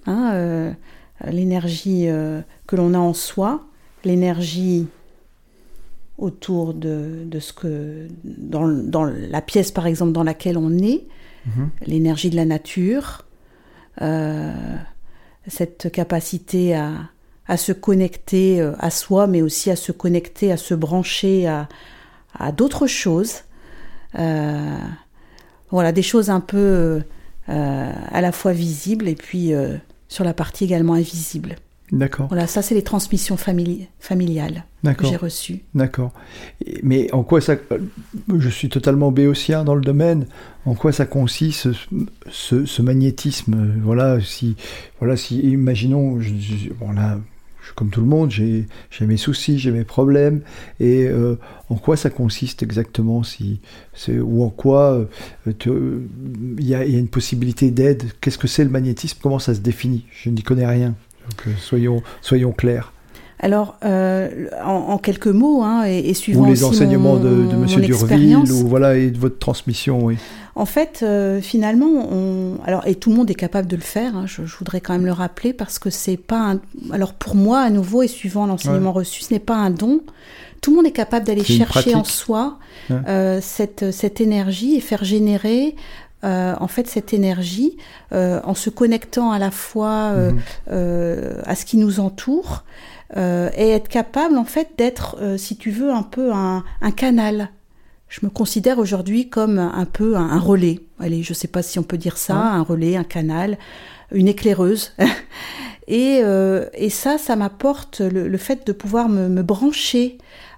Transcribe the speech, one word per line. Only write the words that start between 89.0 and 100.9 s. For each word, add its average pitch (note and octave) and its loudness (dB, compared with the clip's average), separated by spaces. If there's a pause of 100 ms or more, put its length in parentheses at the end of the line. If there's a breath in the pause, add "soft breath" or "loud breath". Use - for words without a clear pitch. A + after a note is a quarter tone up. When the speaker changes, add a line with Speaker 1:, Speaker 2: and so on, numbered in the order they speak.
Speaker 1:
à G3+ 0
la G3 0
fois, G#3+ -2
euh, F#3 4
Speaker 2:
Mhm. - 4 (320 loud breath)
Speaker 1:
euh, F3 -2
à - -2
ce - -10
qui A#3 0
nous G#3 4
entoure, B3+ -2 (520 loud breath)
euh, F3+ 0
et A3 4
être G#3+ 2
capable, C#4 0
en A3+ 0
fait, D#4 -4
d'être, A#3+ -2
euh, G3 -2
si G3 -8
tu - -6
veux, B3+ 0
un A3+ 0
peu B3 -2
un, F#3 -2 (160 loud breath)
un G#3 2
canal. G#3+ 0 (580)
Je - -16
me G3 -2
considère A3+ 2
aujourd'hui G3+ 0
comme G#3+ 0
un F3+ -2
peu G#3+ 0
un, E3+ 0
un D#3 2
relais. F3+ 2 (180)